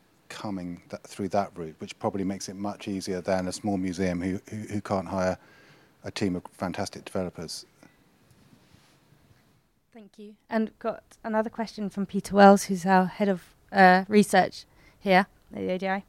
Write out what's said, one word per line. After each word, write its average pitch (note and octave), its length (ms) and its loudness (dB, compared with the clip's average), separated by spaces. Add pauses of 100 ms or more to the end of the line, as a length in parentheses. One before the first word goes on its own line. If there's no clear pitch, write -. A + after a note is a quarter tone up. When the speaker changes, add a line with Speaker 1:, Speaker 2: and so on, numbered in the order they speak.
(280)
Speaker 1:
coming F2+ 640 -10
th-, - 160 -16
through G2+ 220 -8
that G2 260 -2
route, D#2+ 240 -12
which - 200 -14
probably G2 260 -4
makes G2 240 -6
it G2 80 -12
much G2+ 320 -10
easier F#2+ 320 -6
than F#2 260 -2
a F#2 60 -6
small G2+ 240 -6
museum F2+ 440 -2
who, F#2+ 200 -4 (100)
who, A2 60 -12 (180)
who G#2 60 -4
can't F#2+ 260 -4
hire F#2 320 -2 (680)
a G2+ 60 -12
team F#2+ 260 -4
of F2 60 -8 (100)
fantastic - 520 -8
developers. F2+ 600 -10 (2250)
Speaker 2:
Thank G#3 240 -20
you. G#3 160 -18 (140)
And A3 300 -2
got - 240 -6 (200)
another A3 280 -2
question G#3 400 -6
from G3 160 -4
Peter F#3+ 280 -4
Wells, G3+ 300 10
who's F3+ 220 -4
our F#3 200 4
head G3+ 220 -2
of, F#3 140 -2 (280)
uh, F#3+ 380 8
research G3+ 560 4 (340)
here F#3+ 280 4 (280)
at G3+ 60 -10
the F#3+ 120 -4
O F#3 60 -4
D F#3+ 100 -6
I. G3 200 -4